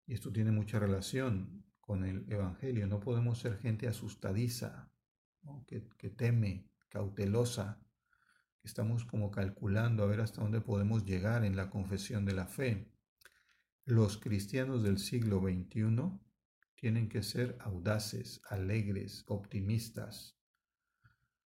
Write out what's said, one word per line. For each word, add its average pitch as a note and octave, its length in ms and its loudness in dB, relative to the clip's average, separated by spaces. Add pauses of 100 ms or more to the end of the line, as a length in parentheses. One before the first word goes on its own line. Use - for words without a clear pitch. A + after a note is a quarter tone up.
y B2 80 -6
esto - 180 -6
tiene A2 200 4
mucha G#2+ 260 0
relación G2+ 880 0 (140)
con F#2+ 240 -2
el F#2+ 280 -2
Evangelio, G2+ 540 0
no G2+ 140 0
podemos A#2+ 400 0
ser G#2+ 180 -4
gente A#2 300 -2
asustadiza, A2 1000 -4 (520)
¿no? C#3 240 -16
Que, B2+ 200 -10 (120)
que G#2 100 -10
teme, G#2+ 640 0 (180)
cautelosa, G#2 920 -2 (760)
que - 100 -16
estamos A#2 360 0
como G#2 260 -2
calculando G#2 720 0
a G2+ 40 6
ver G#2 140 4
hasta G#2+ 200 -2
dónde G#2+ 220 2
podemos G#2 420 2
llegar G2+ 400 2
en G2 100 2
la F#2+ 140 0
confesión G2 560 -2
de G2 80 2
la F#2 140 0
fe. A#2+ 440 -2 (920)
Los A2+ 320 6
cristianos B2 640 0
del G2 160 4
siglo G#2+ 440 2
veintiuno A2 800 0 (520)
tienen A2+ 340 2
que - 140 -2
ser B2 380 -2
audaces, G#2 920 -2
alegres, G2+ 800 -2
optimistas. - 1080 -4 (1120)